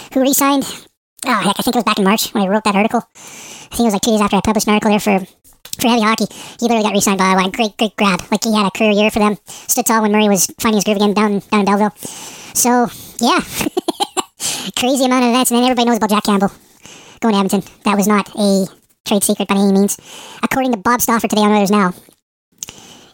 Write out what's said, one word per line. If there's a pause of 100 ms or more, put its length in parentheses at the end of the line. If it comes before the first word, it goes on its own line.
(120)
who
re-signed, (600)
oh,
heck,
I
think
it
was
back
in
March
when
I
wrote
that
article.
I
think
it
was,
like,
two
days
after
I
published
an
article
there
for, (560)
for
Heavy
Hockey. (340)
He
literally
got
re-signed
by
Ottawa.
Great,
great
grab. (100)
Like,
he
had
a
career
year
for
them.
Stood
tall
when
Murray
was (140)
finding
his
groove
again
down, (100)
down
in
Belleville. (560)
So, (320)
yeah.
<laughs>
Crazy
amount
of
events.
And
then
everybody
knows
about
Jack
Campbell (680)
going
to
Edmonton. (120)
That
was
not
a (400)
trade
secret
by
any
means. (460)
According
to
Bob
Stauffer
today
on
Oilers
Now, (1200)